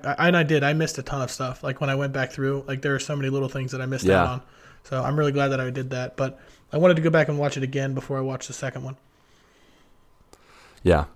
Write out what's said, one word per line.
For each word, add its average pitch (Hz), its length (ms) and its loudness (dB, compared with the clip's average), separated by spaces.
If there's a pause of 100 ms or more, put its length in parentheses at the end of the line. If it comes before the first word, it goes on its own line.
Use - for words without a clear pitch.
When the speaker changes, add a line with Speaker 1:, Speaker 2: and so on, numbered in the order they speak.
Speaker 1:
I, 147 240 2
and 180 80 6
I 170 80 4
did. 147 180 2
I 143 120 2
missed 156 240 -2
a 131 60 -8
ton 139 180 -6
of 127 100 -4
stuff. 127 320 -8
Like, 135 160 -4
when 139 100 -2
I 135 60 0
went 139 160 0
back 135 220 -2
through, 139 340 -2
like, 135 140 -6
there 143 120 0
are 135 60 0
so 147 160 -4
many 139 140 -2
little 135 180 0
things 131 240 -6
that 135 80 -6
I 127 60 -6
missed 131 180 -4
out 95 60 4
Speaker 2:
Yeah. 90 240 4
Speaker 1:
on. 127 80 -8 (420)
So 131 180 -4
I'm 135 160 0
really 147 140 4
glad 139 180 2
that 135 120 0
I 127 80 -4
did 131 220 -6
that. 127 260 -6
But 131 200 -2 (360)
I 147 40 0
wanted 175 200 8
to 160 40 2
go 165 80 4
back 160 200 4
and 147 100 0
watch 143 160 0
it 135 80 -2
again 135 300 -2
before 135 240 -4
I 135 40 -2
watched 131 280 -6
the 131 40 -12
second - 300 -8
one. 131 140 -10 (1900)
Speaker 2:
Yeah, 78 220 4 (100)